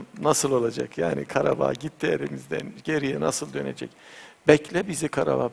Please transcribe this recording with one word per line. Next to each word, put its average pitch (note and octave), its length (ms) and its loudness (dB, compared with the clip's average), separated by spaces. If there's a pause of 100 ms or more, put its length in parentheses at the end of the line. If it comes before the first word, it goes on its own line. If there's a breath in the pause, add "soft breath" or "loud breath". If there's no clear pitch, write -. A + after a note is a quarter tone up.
(220)
nasıl D3 300 4
olacak? B2 460 0
Yani C#3+ 280 0
Karabağ - 480 2
gitti - 340 -6
elimizden, C3 540 -2 (220)
geriye C#3+ 360 -2
nasıl D3+ 340 -2
dönecek?" C#3 360 -6 (580 loud breath)
"Bekle D#3+ 400 6
bizi D#3 200 -2
Karabağ, C3 440 0